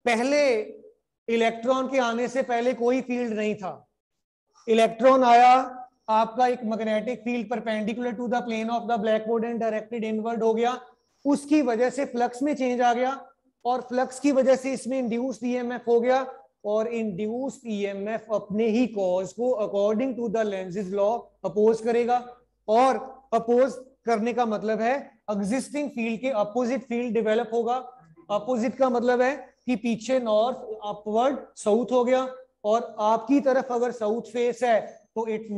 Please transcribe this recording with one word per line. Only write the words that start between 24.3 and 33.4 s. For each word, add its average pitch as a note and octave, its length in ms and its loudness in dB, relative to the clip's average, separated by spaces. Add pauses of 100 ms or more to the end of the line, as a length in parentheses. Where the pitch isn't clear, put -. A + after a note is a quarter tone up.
का A#3+ 140 0
मतलब G#3+ 340 -2
है A#3 140 0 (360)
existing A#3 600 -4
field A3+ 300 -4
के C4 100 -2 (120)
opposite A#3+ 400 -2
field A#3+ 320 -4
develop A3 380 0
होगा। A#3 240 0 (540)
opposite A3 460 -2
का C4 140 4
मतलब A#3+ 320 2
है C4 120 2 (320)
कि B3 100 0
पीछे A#3 440 -2
north A#3 360 2 (280)
upward A3 540 -2 (180)
south A3 360 0
हो B3 120 4
गया B3+ 220 2 (380)
और A3+ 360 0
आपकी A3+ 400 2